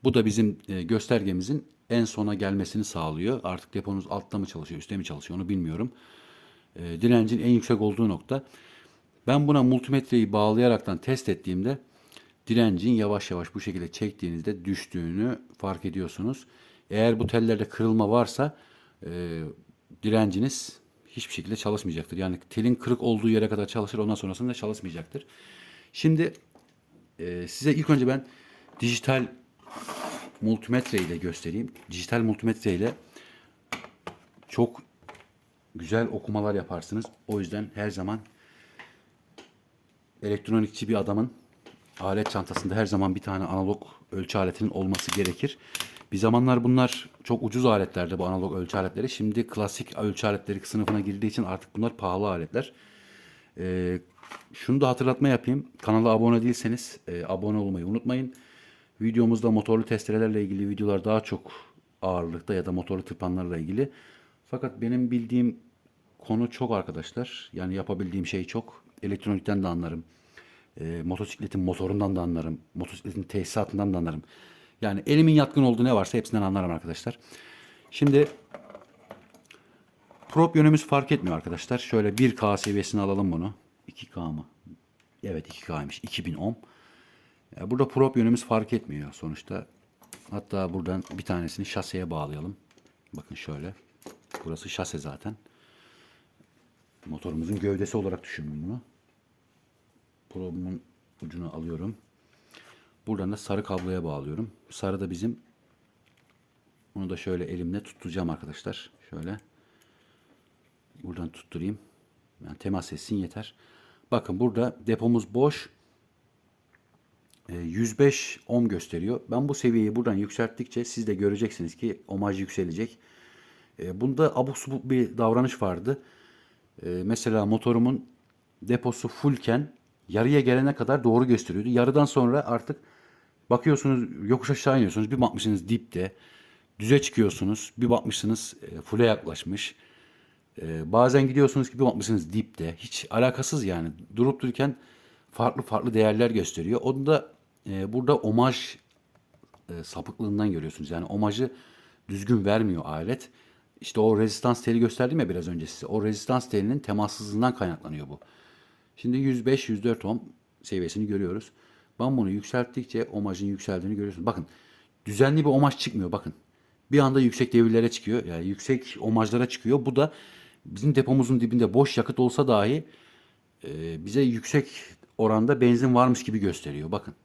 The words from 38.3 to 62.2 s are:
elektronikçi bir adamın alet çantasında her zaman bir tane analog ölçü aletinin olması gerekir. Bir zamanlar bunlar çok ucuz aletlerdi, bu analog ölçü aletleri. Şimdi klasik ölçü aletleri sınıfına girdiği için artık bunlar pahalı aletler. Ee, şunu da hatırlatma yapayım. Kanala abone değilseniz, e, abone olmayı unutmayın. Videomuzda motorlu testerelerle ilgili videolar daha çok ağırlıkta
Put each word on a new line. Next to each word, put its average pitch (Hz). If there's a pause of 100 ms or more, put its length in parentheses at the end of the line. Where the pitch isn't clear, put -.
elektronikçi 104
bir 113
adamın 104 (720)
alet 98
çantasında 95
her 107
zaman 95
bir 95
tane 95
analog 95 (300)
ölçü 95
aletinin 95
olması 95
gerekir. 95 (540)
Bir 98
zamanlar 120
bunlar 127 (140)
çok 117
ucuz 120
aletlerdi, 92
bu 90
analog 92
ölçü 90
aletleri. 95
Şimdi 107
klasik -
ölçü 104
aletleri 101
sınıfına 107
girdiği 101
için 107
artık 95
bunlar 113
pahalı 98
aletler. 90 (840)
Ee, 90 (520)
şunu 135
da 139
hatırlatma 127
yapayım. 131 (160)
Kanala 113
abone 113
değilseniz, 117 (100)
e, 87
abone 104
olmayı 95
unutmayın. 127 (680)
Videomuzda 113
motorlu 110
testerelerle 107
ilgili 98
videolar 101
daha 110
çok - (500)
ağırlıkta 87